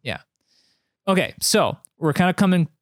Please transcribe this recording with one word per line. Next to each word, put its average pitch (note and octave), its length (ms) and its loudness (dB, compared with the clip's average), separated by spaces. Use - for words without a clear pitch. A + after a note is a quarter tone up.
Yeah. A2 140 -8
Okay, F#3 340 0
so - 360 0
we're D#3 160 -2
kinda F3+ 200 2
coming F3+ 340 2